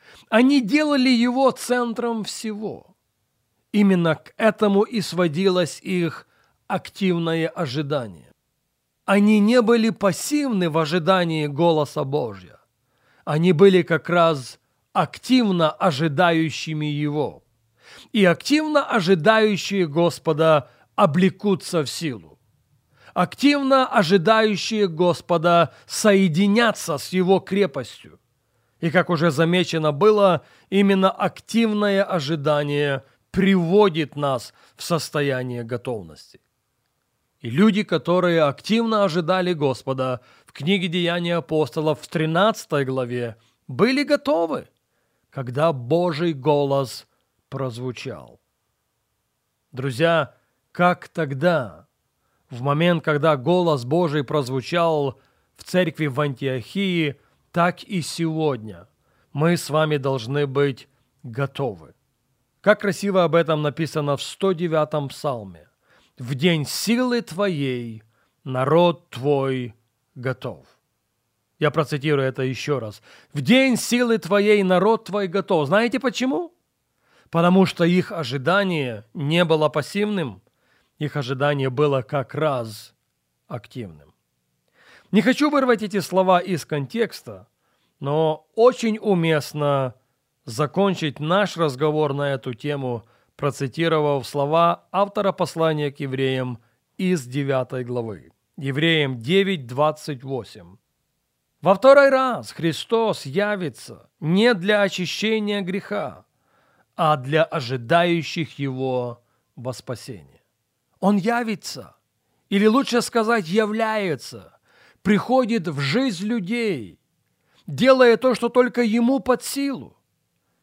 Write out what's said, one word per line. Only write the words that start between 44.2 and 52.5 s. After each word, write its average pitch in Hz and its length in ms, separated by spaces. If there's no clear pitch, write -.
когда 139 440
Божий 160 580
голос 139 760
прозвучал. 120 920
Друзья, 143 640
как 175 380
тогда, 139 800
в 120 120